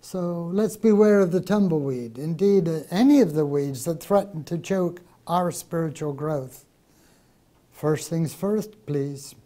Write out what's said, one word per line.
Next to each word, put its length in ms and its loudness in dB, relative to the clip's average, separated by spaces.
So 500 -8
let's 240 -2
beware 440 6
of 120 2
the 80 2
tumbleweed, 760 0
indeed, 500 2
uh, 120 -4
any 320 6
of 100 2
the 140 2
weeds 400 -2
that 160 -4
threaten 420 0
to 140 -6
choke 420 -4
our 240 0
spiritual 640 -6
growth. 540 -8
First 380 -4
things 240 -2
first, 500 -6
please. 500 -6